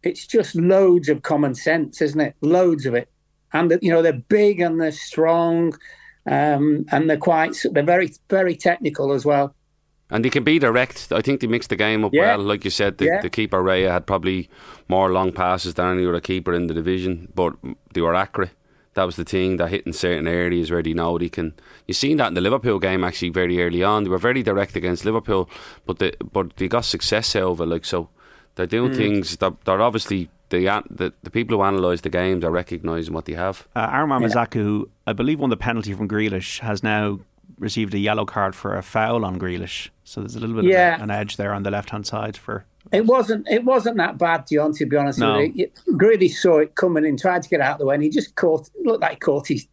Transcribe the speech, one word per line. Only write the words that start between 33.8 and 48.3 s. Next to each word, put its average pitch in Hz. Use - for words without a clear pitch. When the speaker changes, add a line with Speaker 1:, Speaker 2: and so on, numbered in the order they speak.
Speaker 3:
Aaron 147
Speaker 1:
Yeah. 135
Speaker 3:
Wan-Bissaka, 117
who 104
I -
believe 131
won 139
the 113
penalty 110
from 101
Grealish, 104
has 107
now 107
received 104
a 104
yellow 104
card 98
for 98
a 95
foul 110
on 95
Grealish. 90
So -
there's 101
a -
little 113
bit 110
Speaker 1:
Yeah. 180
Speaker 3:
of -
a, 113
an 107
edge 104
there 101
on 101
the 101
left-hand 98
side 107
for -
Speaker 1:
It 220
wasn't, 226
it 226
wasn't 233
that 165
bad, 165
John, 151
to 151
be 147
honest 143
Speaker 3:
No. 110
Speaker 1:
with -
you. -
You, 349
Grealish 190
saw 170
it 151
coming 165
and 143
tried 180
to -
get 160
out 135
of -
the 143
way, 139
and 147
he 151
just -